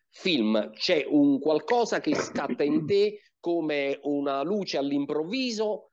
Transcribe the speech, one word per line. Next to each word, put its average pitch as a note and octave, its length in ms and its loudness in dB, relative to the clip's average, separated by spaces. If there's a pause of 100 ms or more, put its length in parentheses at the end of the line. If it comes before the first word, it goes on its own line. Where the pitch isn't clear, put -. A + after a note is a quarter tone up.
film, A2 640 0
c'è D3+ 360 0
un C#3+ 320 4
qualcosa D#3 600 0
che C#3+ 160 -2
scatta C#3+ 480 -4
in D3+ 220 0
te G3+ 340 2 (200)
come D3 640 -2
una C#3+ 400 0
luce F#3 340 -2
all'improvviso F3 1160 -2